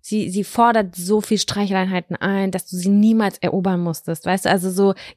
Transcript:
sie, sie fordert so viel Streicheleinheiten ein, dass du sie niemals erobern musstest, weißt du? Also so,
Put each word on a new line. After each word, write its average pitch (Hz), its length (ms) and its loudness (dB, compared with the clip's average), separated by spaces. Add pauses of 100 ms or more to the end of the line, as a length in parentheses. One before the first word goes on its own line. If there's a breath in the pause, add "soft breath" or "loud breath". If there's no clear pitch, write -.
sie, 208 300 -4
sie 190 140 -2
fordert 226 520 2
so 185 240 0
viel 208 180 -2
Streicheleinheiten 190 760 -2
ein, 196 340 -2
dass 180 180 -6
du 185 80 -8
sie 180 120 -2
niemals 208 500 4
erobern 180 420 0
musstest, 165 440 -6
weißt 185 220 -2
du? - 40 2
Also 185 200 2
so, 196 240 2 (220 loud breath)